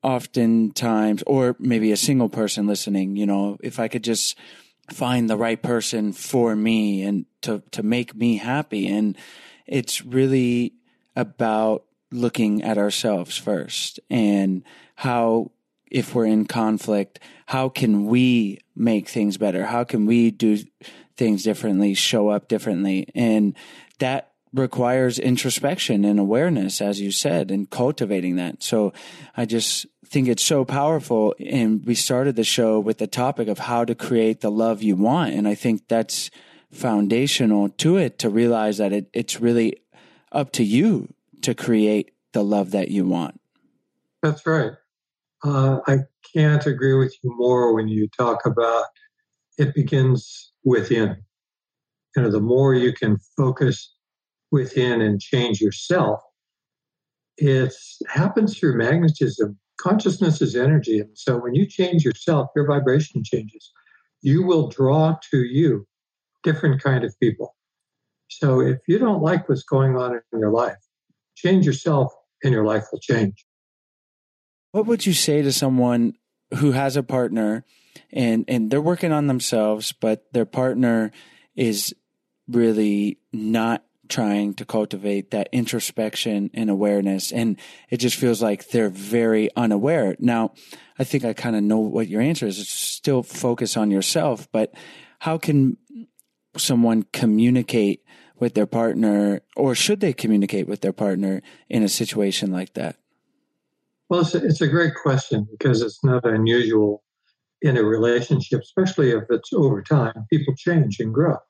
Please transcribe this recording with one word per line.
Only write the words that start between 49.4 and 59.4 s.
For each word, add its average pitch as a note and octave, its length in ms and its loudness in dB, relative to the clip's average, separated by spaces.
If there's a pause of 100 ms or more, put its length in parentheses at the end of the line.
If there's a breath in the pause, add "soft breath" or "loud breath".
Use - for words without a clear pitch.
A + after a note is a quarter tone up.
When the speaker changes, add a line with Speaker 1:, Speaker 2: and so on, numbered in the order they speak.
Speaker 2:
it C#3+ 160 0
begins C3 800 0 (120)
within. A2 520 2 (1000)
You C3 80 2
know, A2+ 80 2
the G#2 100 2
more C3 340 4
you B2 180 2
can G#2+ 260 0 (180)
focus B2+ 560 0 (580)
within B2 500 0
and G#2 200 2
change A#2+ 400 -2
yourself, A2+ 600 0 (1160)
it C3+ 360 2 (360)
happens G3 500 0
through C#3+ 180 2
magnetism. C3 840 0 (220)